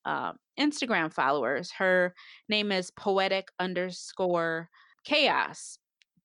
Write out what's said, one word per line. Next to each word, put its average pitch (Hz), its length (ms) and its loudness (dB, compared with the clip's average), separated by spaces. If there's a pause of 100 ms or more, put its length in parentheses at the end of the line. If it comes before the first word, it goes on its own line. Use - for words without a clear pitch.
uh, 127 280 -4 (260)
Instagram 240 540 2
followers. 139 580 0
Her 180 440 2 (340)
name 208 220 0
is 185 200 -2
poetic 190 580 0 (100)
underscore 180 1120 -2 (360)
chaos, 185 760 0 (460)